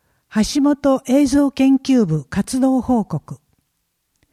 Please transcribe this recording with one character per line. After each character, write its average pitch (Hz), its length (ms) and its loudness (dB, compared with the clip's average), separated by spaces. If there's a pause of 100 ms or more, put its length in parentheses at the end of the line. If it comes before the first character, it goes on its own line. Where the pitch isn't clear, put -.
(340)
橋 220 280 -2
本 277 460 0
映 285 180 2
像 277 260 0
研 269 260 2
究 254 280 0
部 156 180 -4
活 247 380 -4
動 262 180 0
報 233 240 -2
告。 - 380 -10 (920)